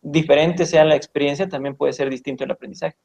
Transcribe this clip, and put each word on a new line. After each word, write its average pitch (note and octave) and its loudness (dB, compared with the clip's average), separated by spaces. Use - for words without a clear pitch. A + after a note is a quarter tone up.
diferente D#3 2
sea D#3 4
la D#3 4
experiencia, C#3+ -4
también C#3+ -8
puede C#3+ -2
ser C3+ -4
distinto C3 -8
el C3 -8
aprendizaje. C3+ -10